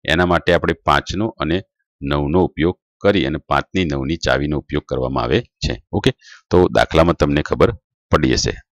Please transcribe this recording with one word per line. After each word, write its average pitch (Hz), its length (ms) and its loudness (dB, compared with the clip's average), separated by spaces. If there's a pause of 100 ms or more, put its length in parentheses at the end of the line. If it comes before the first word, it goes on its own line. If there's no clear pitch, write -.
(120)
એના 87 200 2
માટે 85 220 0
આપણે 82 200 0 (140)
પાંચનો 82 380 0 (160)
અને 78 160 -2 (440)
નવનો 73 380 0 (100)
ઉપયોગ 85 280 -2 (240)
કરી 95 280 2
અને 73 100 -4 (100)
પાંચની 73 420 -2
નવની 69 340 -4
ચાવીનો 71 380 0
ઉપયોગ 73 260 -6
કરવામાં 64 360 -4
આવે 120 140 0 (240)
છે. - 100 -4 (240)
ઓકે, - 140 0 (380)
તો 90 80 2 (180)
દાખલામાં 82 440 2
તમને 73 300 2
ખબર - 220 2 (400)
પડી 69 240 2
હશે. 57 180 -4 (180)